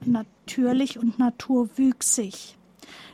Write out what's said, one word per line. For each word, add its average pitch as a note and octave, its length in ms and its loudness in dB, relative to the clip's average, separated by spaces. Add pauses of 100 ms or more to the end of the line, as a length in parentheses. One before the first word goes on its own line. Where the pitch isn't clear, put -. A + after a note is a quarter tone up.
natürlich B3 920 0
und A#3 200 0
naturwüchsig. B3 1400 0 (580)